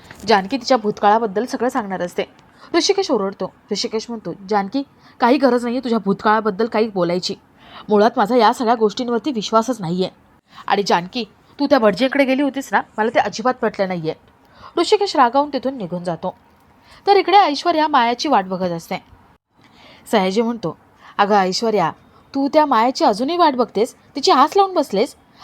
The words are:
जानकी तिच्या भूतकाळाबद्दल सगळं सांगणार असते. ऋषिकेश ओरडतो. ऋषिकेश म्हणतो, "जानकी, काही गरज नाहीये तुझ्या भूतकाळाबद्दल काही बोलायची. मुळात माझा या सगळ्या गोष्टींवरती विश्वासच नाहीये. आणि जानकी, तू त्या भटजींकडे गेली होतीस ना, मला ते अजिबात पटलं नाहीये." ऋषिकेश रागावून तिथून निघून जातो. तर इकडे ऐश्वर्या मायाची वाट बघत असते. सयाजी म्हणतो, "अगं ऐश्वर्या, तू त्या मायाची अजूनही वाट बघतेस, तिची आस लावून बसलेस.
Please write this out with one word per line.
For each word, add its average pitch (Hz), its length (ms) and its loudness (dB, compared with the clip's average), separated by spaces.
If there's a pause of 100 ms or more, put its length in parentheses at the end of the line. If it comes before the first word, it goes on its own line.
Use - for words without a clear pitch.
(280)
जानकी 202 300 2
तिच्या 254 200 2
भूतकाळाबद्दल 208 680 0
सगळं 247 240 -4
सांगणार 196 320 -6
असते. 180 220 -6 (500)
ऋषिकेश 370 380 0
ओरडतो. 196 420 -4 (180)
ऋषिकेश 214 380 -6
म्हणतो, 214 240 -10 (160)
"जानकी, 208 340 -2 (360)
काही 254 180 4
गरज 247 260 2
नाहीये 240 200 -4
तुझ्या 233 160 0
भूतकाळाबद्दल 208 640 0
काही 220 240 0
बोलायची. 180 460 -4 (540)
मुळात 208 280 4
माझा 226 180 2
या 226 180 6
सगळ्या 240 220 0
गोष्टींवरती 233 560 -2
विश्वासच 226 500 -2
नाहीये. 180 280 -2 (580)
आणि - 160 0
जानकी, 190 400 -2 (360)
तू 285 60 -2
त्या 277 140 2
भटजींकडे 247 460 2
गेली 262 160 0
होतीस 269 300 -4
ना, 202 100 0 (160)
मला 220 120 0
ते 277 100 0
अजिबात 240 340 -2
पटलं 208 340 -4
नाहीये." 165 260 -6 (640)
ऋषिकेश 403 380 0
रागावून 277 380 2
तिथून 269 240 -4
निघून 175 260 -8
जातो. 180 320 -6 (720)
तर 403 80 6
इकडे 370 220 4
ऐश्वर्या 320 500 2
मायाची 247 420 0
वाट 208 160 2
बघत 185 260 -4
असते. 165 240 -8 (1160)
सयाजी 190 300 2
म्हणतो, 226 360 -4 (400)
"अगं 202 180 2
ऐश्वर्या, 190 560 0 (440)
तू 277 120 -2
त्या 302 180 2
मायाची 262 400 0
अजूनही 262 320 0
वाट 311 180 2
बघतेस, 233 400 -2 (200)
तिची 285 160 0
आस 302 260 4
लावून 392 160 2
बसलेस. 269 420 -2 (280)